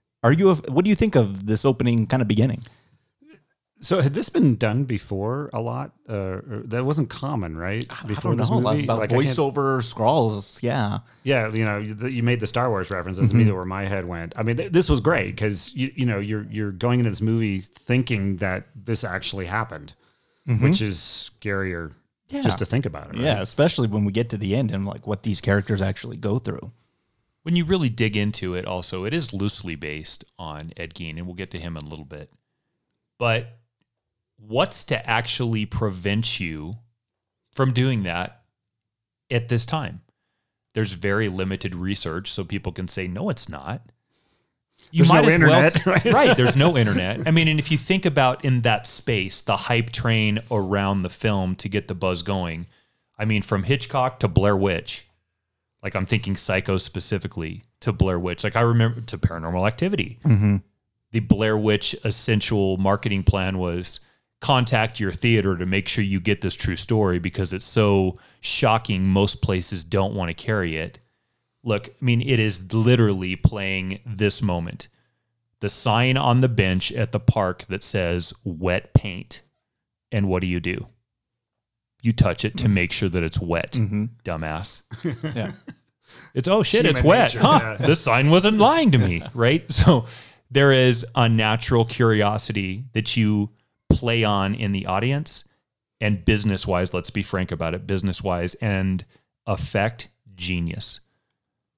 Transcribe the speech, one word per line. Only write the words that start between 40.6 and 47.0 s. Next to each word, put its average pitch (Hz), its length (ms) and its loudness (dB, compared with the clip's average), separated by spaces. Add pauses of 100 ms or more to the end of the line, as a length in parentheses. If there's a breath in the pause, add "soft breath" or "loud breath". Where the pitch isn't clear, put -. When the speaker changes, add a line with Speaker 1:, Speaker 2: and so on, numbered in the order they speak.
Speaker 3:
There's 104 200 -2
very 101 360 0
limited 92 460 -4
research, 92 560 -4
so 98 120 -6
people 98 280 -6
can 92 160 -8
say, 92 200 -6
"No, 107 220 -6
it's - 200 -6
not." 73 420 -12 (1000 soft breath)
You 165 120 6
Speaker 2:
There's 165 60 8
Speaker 3:
might 175 120 10
Speaker 2:
no 151 60 6
Speaker 3:
as 170 120 8
well 156 220 8
Speaker 2:
internet, - 140 4
Speaker 3:
s-, - 100 0
Speaker 2:
<laughs> 185 200 2
right? - 80 -
Speaker 3:
right, 254 240 6
there's 123 180 4
no 151 220 4
internet. 107 500 0